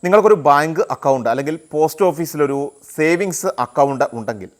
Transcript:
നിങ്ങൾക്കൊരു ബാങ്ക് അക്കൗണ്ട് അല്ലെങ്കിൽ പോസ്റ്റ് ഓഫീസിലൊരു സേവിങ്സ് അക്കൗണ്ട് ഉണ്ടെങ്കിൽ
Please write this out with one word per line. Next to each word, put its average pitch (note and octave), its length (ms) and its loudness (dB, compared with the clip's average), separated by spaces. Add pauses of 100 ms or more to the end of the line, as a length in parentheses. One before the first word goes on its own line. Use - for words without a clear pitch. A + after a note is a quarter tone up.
നിങ്ങൾക്കൊരു G#3 320 6 (100)
ബാങ്ക് D3+ 340 2 (140)
അക്കൗണ്ട് C3 360 0
അല്ലെങ്കിൽ C#3 260 -4 (160)
പോസ്റ്റ് D3+ 340 0
ഓഫീസിലൊരു D3+ 520 -2 (360)
സേവിങ്സ് F3 560 0 (140)
അക്കൗണ്ട് C#3 400 0 (140)
ഉണ്ടെങ്കിൽ G#2+ 420 -10